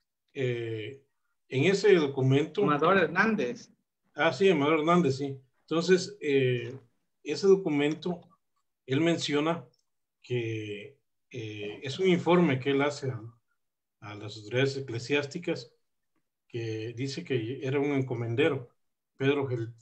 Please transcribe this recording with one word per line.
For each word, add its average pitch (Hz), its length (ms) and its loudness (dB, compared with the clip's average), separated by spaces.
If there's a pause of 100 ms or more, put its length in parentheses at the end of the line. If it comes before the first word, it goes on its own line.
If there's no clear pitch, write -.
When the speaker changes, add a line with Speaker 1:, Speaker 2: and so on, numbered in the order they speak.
(320)
Speaker 1:
eh, 117 680 -6 (460)
en 135 160 0
ese 196 300 6
documento 139 680 2
Speaker 2:
Amador 160 340 4
Hernández. 165 760 0 (440)
Speaker 1:
Ah, 160 180 2
sí, 196 160 4
Amador 156 320 4
Hernández, 156 360 4
sí. 139 220 -6 (240)
Entonces, 175 580 0
eh, 127 540 0 (480)
ese 151 240 -2
documento, 170 760 2 (680)
él 135 140 0
menciona 160 640 0 (580)
que, 110 760 -8 (320)
eh, 107 520 -12
es 139 160 -10
un 190 100 0
informe 165 500 4
que 135 120 -4
él 139 100 2
hace 139 300 -4
a, 107 120 -8 (760)
a 104 140 -16
las 101 220 -14
autoridades 123 400 -2
eclesiásticas, 143 960 -6 (720)
que 113 480 -8
dice 135 300 -8
que 123 420 -4
era 139 140 -2
un 147 120 0
encomendero, 127 760 -2 (480)
Pedro 135 320 0
Gel-, 113 340 -6